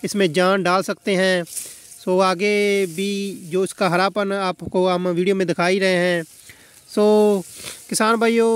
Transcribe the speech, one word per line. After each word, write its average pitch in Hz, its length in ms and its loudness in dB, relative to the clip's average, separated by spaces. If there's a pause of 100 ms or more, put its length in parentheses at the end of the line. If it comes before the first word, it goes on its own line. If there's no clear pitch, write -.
इसमें 196 280 0
जान 185 300 2
डाल 180 200 2
सकते 202 340 -4
हैं। 185 280 2 (540)
सो 185 220 -2
आगे 196 680 0
भी 196 640 -6
जो 180 140 -2
इसका 185 240 -2
हरापन 196 440 0
आपको 185 560 -2
हम 180 200 -2
वीडियो 180 280 0
में 190 100 0
दिखा 170 200 -2
ही 190 120 2
रहे 185 160 2
हैं। 175 280 0 (680)
सो 208 160 0 (840)
किसान 226 280 0
भाइयों 226 400 2